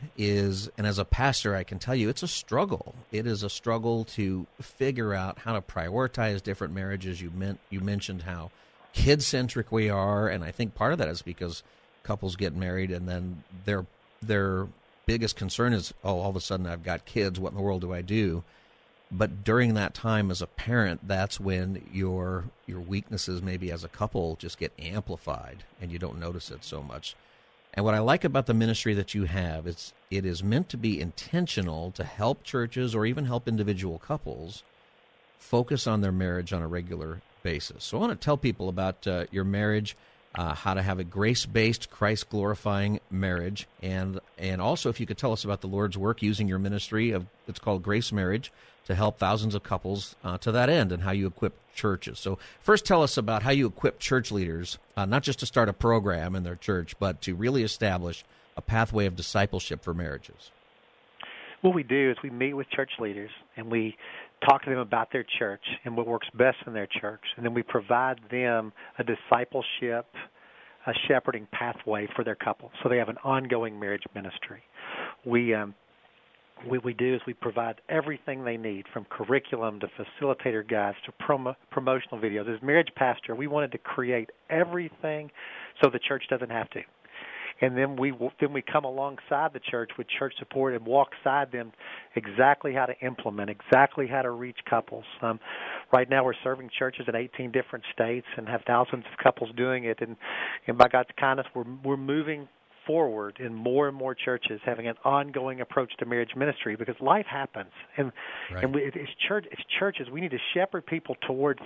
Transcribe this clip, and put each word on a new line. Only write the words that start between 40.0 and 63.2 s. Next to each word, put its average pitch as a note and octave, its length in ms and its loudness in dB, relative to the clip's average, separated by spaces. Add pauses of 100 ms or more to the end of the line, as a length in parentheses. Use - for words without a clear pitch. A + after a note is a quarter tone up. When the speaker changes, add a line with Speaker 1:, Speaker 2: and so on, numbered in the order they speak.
Speaker 1:
uh, E2+ 200 -2
how F#2+ 200 0
to F#2+ 80 0
have F#2+ 160 0
a F#2 60 -2
grace-based, A2 840 2
Christ-glorifying G#2 1120 0 (100)
marriage, F#2 560 -2 (160)
and, F#2+ 380 -4 (160)
and F#2 240 -2
also C3 280 0
if A#2 120 -2
you A2+ 60 -4
could G#2+ 120 -6
tell A#2+ 140 0
us A2 120 -2
about G2+ 180 -2
the G2 40 -8
Lord's G2 300 0
work G#2 240 0
using G#2 280 2
your F#2 100 0
ministry G#2 520 0
of, F#2 160 -2 (200)
it's G#2 120 -10
called F#2+ 240 0
Grace G#2 300 0
Marriage, G2+ 400 0 (320)
to F#2 100 -2
help G#2 240 2
thousands G#2 360 2
of G2+ 80 -2
couples, G2 640 -4
uh, F#2 140 -4
to - 120 -2
that B2 200 6
end, A#2+ 220 4
and F2 100 -2
how F#2+ 80 0
you G2 160 2
equip - 280 -2 (200)
churches. G#2 440 -2
So G2 200 -4 (200)
first G#3 280 4
tell E3+ 160 8
us C#3 160 2
about A2 240 0
how B2+ 80 2
you C#3 160 4
equip - 320 0
church B2 340 0
leaders, F2 460 -2 (180)
uh, G2 80 2
not B2 180 2
just - 180 -2
to A#2+ 60 -4
start A#2 220 4
a G2 60 0
program G2 600 2
in F#2 80 -2
their F2 140 -6
church, F2+ 420 -2
but F#2+ 240 0
to F#2 120 -2
really A#2 280 2
establish F#2 640 -2 (320)
a - 60 -8
pathway A2 420 2
of F#2 100 2
discipleship F2+ 680 0
for F2+ 100 -4
marriages. D#2 580 -8 (1080)
Speaker 2:
What F#3 140 6
we D#3+ 80 2
do C3 280 4
is A2+ 120 2
we C#3 80 -6
meet C3 240 -2
with C#3 160 -6
church C3+ 280 -2
leaders, G#2 320 -6 (280)